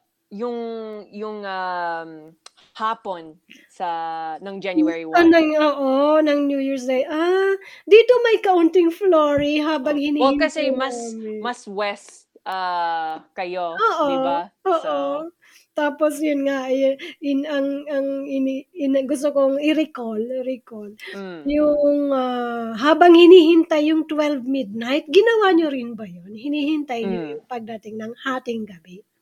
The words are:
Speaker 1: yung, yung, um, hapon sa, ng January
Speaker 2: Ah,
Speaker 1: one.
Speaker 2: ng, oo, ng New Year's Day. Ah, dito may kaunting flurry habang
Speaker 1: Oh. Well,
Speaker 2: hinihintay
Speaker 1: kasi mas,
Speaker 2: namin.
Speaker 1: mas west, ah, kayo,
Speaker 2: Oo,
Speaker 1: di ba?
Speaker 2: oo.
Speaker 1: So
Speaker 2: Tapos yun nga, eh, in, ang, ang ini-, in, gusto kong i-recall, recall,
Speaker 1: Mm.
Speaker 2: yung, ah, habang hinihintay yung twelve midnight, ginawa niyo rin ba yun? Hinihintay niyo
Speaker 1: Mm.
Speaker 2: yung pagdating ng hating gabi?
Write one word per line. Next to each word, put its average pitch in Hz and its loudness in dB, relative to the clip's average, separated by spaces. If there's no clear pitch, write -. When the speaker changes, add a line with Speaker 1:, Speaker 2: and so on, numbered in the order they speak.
Speaker 1:
yung, 233 -8
yung, 208 -12
um, 175 -6
hapon 185 -8
sa, 180 -8
ng 196 -12
January 311 -2
Speaker 2:
Ah, 339 4
Speaker 1:
one. - -
Speaker 2:
ng, 320 4
oo, 285 2
ng 294 2
New 277 -2
Year's 269 -4
Day. 262 -2
Ah, 370 0
dito 453 8
may 440 2
kaunting 339 4
flurry 302 2
habang 302 -2
Speaker 1:
Oh. 285 -2
Well, 269 2
Speaker 2:
hinihintay 294 0
Speaker 1:
kasi 302 -2
mas, 240 -6
Speaker 2:
namin. 214 -10
Speaker 1:
mas 240 -8
west, 202 -8
ah, 170 -6
kayo, 180 -4
Speaker 2:
Oo, 330 -2
Speaker 1:
di 277 0
ba? 262 -4
Speaker 2:
oo. 330 0
Speaker 1:
So 294 -4
Speaker 2:
Tapos 294 -2
yun 285 -2
nga, 277 -2
eh, 269 0
in, 277 -2
ang, 277 -4
ang 277 -4
ini-, 269 -4
in, 277 0
gusto 285 -2
kong 277 0
i-recall, 285 -2
recall, 226 -10
Speaker 1:
Mm. 185 -10
Speaker 2:
yung, 294 2
ah, 240 -4
habang 320 6
hinihintay 330 8
yung 311 0
twelve 294 -2
midnight, 254 -4
ginawa 415 4
niyo 330 2
rin 240 -8
ba 220 -14
yun? 175 -16
Hinihintay 285 -4
niyo 180 -4
Speaker 1:
Mm. 147 -10
Speaker 2:
yung - -20
pagdating 220 -12
ng 220 -10
hating 254 -6
gabi? 180 -20